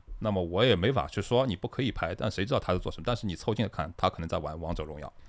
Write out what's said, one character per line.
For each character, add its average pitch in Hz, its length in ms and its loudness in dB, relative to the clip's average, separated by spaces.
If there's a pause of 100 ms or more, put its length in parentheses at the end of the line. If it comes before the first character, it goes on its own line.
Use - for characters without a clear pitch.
(220)
那 110 80 2
么 95 120 2
我 90 220 4
也 117 120 8
没 101 160 4
法 71 140 2
去 - 140 -4
说 123 260 4
你 92 100 0
不 - 100 -6
可 - 160 -4
以 120 80 0
拍， 85 240 -2
但 - 160 -2
谁 95 140 -2
知 131 80 -2
道 113 80 4
他 - 120 0
在 92 60 4
做 - 140 -2
什 - 60 -10
么？ 80 80 -10
但 120 100 2
是 - 100 -6
你 87 80 -2
凑 107 200 -2
近 113 100 0
了 92 40 0
看， 80 280 -4
他 95 120 2
可 - 120 -2
能 82 80 -4
在 87 100 -2
玩 78 220 -4
王 82 140 -4
者 80 100 -4
荣 76 160 -10
耀， 71 100 -10 (180)